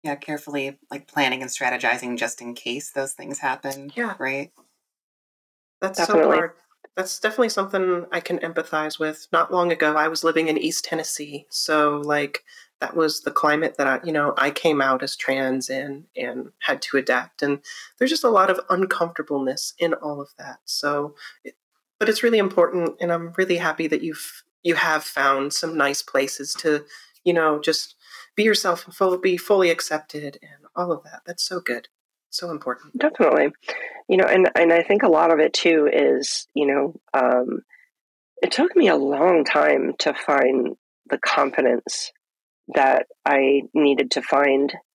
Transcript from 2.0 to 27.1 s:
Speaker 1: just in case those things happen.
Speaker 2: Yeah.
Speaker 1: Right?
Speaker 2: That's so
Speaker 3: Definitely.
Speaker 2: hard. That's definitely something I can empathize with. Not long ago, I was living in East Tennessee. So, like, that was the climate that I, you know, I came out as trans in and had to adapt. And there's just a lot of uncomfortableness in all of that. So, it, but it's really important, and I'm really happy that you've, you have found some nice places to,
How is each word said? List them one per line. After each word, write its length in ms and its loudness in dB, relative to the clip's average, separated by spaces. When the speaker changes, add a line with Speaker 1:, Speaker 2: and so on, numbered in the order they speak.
Speaker 1:
just 240 -6
in 140 -12
case 360 -10
those 220 -6
things 260 -12
happen. 560 -8
Speaker 2:
Yeah. 220 -6
Speaker 1:
Right? 340 -6
Speaker 2:
That's 180 -6
so 60 2
Speaker 3:
Definitely. 320 4
Speaker 2:
hard. 140 -2
That's 240 -6
definitely 300 0
something 640 -2
I 80 -4
can 200 -6
empathize 600 -6
with. 320 -6
Not 200 0
long 200 2
ago, 240 2
I 120 2
was 160 -4
living 240 2
in 100 0
East 280 -4
Tennessee. 640 -8
So, 540 0
like, 400 -2
that 140 -8
was 260 0
the 100 -4
climate 460 0
that 100 0
I, 180 0
you 80 -4
know, 240 0
I 140 0
came 300 0
out 220 0
as 140 -8
trans 520 -2
in 360 -8
and 440 -8
had 240 -4
to 140 -2
adapt. 440 -2
And 180 0
there's 120 2
just 140 -2
a 60 4
lot 200 4
of 100 2
uncomfortableness 1080 -2
in 180 0
all 260 -10
of 160 -16
that. 260 -18
So, 520 -4
it, 120 -18
but 80 0
it's 160 0
really 140 4
important, 640 2
and 100 -2
I'm 260 -4
really 200 0
happy 300 -2
that 140 -2
you've, 420 -10
you 120 2
have 280 0
found 480 0
some 260 -4
nice 240 0
places 580 -10
to, 260 -2